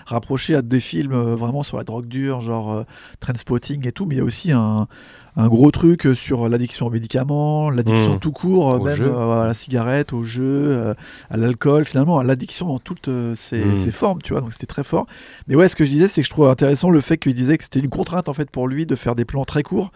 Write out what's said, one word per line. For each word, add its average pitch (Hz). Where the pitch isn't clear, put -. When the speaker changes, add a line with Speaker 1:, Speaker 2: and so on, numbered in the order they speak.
Speaker 1:
rapproché 131
à 139
des 123
films, 143
euh, 117
vraiment 123
sur -
la 117
drogue 120
dure, 131
genre, 113
euh, 107
Trainspotting 127
et 120
tout, 196
mais 147
il -
y -
a -
aussi 135
un, 107
un 113
gros 123
truc, 170
euh, 131
sur 117
l'addiction 120
aux -
médicaments, 147
l'addiction 110
Speaker 2:
Hmm. 95
Speaker 1:
tout 156
court, 170
euh, 123
Speaker 3:
Au 127
Speaker 1:
même, 143
Speaker 3:
jeu. 127
Speaker 1:
euh, 117
à 113
la 113
cigarette, 127
au 117
jeu, 117
euh, 135
à -
l'alcool, 123
finalement 143
à 127
l'addiction 131
dans 131
toutes, -
euh, 120
ses, 110
Speaker 2:
Hmm. 101
Speaker 1:
ses 95
formes, 180
tu -
vois, 147
donc 113
c'était -
très -
fort. -
Mais 131
ouais, 180
ce -
que 156
je 139
disais, 151
c'est 160
que 135
je -
trouve 151
intéressant 139
le 156
fait 165
qu'il 139
disait 127
que -
c'était -
une 139
contrainte 170
en 139
fait 147
pour 127
lui 147
de 143
faire 117
des 117
plans 139
très -
courts, 190